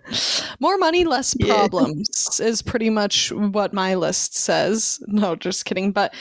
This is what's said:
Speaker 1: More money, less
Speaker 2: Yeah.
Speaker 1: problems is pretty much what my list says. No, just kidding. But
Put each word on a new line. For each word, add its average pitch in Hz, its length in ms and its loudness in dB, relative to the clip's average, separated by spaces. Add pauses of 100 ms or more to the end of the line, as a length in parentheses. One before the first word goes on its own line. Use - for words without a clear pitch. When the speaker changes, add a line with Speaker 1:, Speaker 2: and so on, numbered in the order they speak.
(580)
Speaker 1:
More 349 180 2
money, 349 280 4
less 277 340 0
Speaker 2:
Yeah. 208 160 4
Speaker 1:
problems - 840 0
is 226 220 0
pretty 226 300 0
much 208 420 0
what 202 400 0
my 190 220 0
list 175 420 -2
says. 170 680 0
No, 202 300 0
just - 280 -6
kidding. 190 280 -2
But 190 280 0